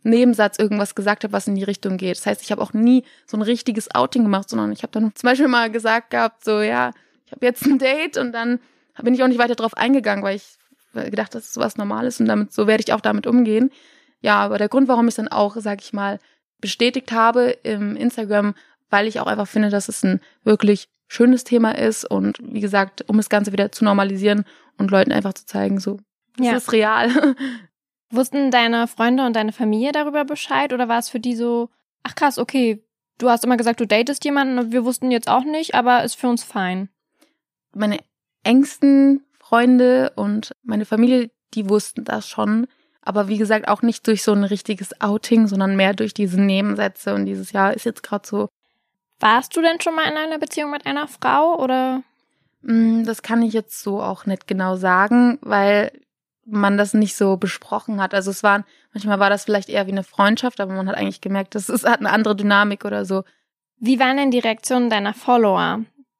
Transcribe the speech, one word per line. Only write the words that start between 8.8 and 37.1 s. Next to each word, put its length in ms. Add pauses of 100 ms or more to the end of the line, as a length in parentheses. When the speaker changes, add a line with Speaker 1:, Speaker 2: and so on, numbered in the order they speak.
Speaker 1:
bin 140
ich 80
auch 60
nicht 100
weiter 160
drauf 220
eingegangen, 480
weil 120
ich 220 (340)
gedacht, 420
dass 200
sowas 220
normal 300
ist 140
und 60
damit, 260
so 140
werde 180
ich 80
auch 80
damit 260
umgehen. 440 (500)
Ja, 160
aber 220
der 100
Grund, 200
warum 200
ich's 80
dann 120
auch, 300
sag 240
ich 100
mal, 260 (420)
bestätigt 520
habe 380 (120)
im 340
Instagram, 580 (360)
weil 160
ich 140
auch 60
einfach 220
finde, 220
dass 180
es 140
ein 180 (240)
wirklich 440 (200)
schönes 360
Thema 280
ist 320
und 380
wie 180
gesagt, 480
um 80
das 120
Ganze 240
wieder 200
zu 120
normalisieren 600 (340)
und 120
Leuten 220
einfach 220
zu 120
zeigen, 320
so, 200 (400)
es 80
Speaker 2:
Ja. 100
Speaker 1:
ist 160
real. 380
<laughs> 260 (760)
Speaker 2:
Wussten 400
deine 360
Freunde 400
und 80
deine 180
Familie 400
darüber 320
Bescheid 480
oder 160
war 100
es 100
für 120
die 140
so, 360 (320)
„Ach 120
krass, 240
okay, 460 (340)
du 120
hast 140
immer 120
gesagt, 240
du 60
datest 380
jemanden 340
und 140
wir 120
wussten 260
jetzt 180
auch 160
nicht, 300
aber 300
ist 100
für 140
uns 160
fein“? 440 (840)